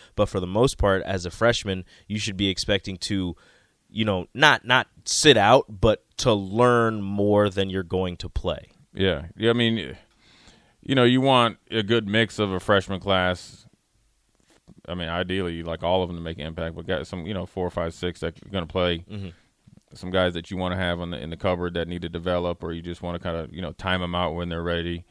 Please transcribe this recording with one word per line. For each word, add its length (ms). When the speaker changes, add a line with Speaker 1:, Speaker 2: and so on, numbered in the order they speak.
Speaker 1:
But 140
for 100
the 60
most 320
part, 240
as 240
a 40
freshman, 540
you 120
should 200
be 100
expecting 520
to, 360
you 160
know, 260
not, 320
not 220
sit 320
out, 320
but 380
to 160
learn 720
more 480
than 180
you're 140
going 340
to 140
play. 380
Speaker 2:
Yeah. 320
Yeah, 140
I 20
mean, 420
you 120
know, 100
you 160
want 380
a 120
good 260
mix 300
of 120
a 100
freshman 400
class. 680
I 60
mean, 160
ideally, 460
you'd 100
like 160
all 200
of 60
them 80
to 60
make 160
an 80
impact, 300
but 100
got 200
some, 200
you 80
know, 100
four, 240
five, 240
six 280
that 220
are 60
gonna 180
play. 340
Speaker 1:
Mm-hmm. 280
Speaker 2:
Some 160
guys 240
that 160
you 80
wanna 180
have 240
on 100
the, 80
in 120
the 60
cupboard 380
that 140
need 140
to 80
develop, 520
or 100
you 100
just 200
wanna 160
kinda, 320
you 120
know, 100
time 300
'em 120
out 200
when 160
they're 120
ready, 480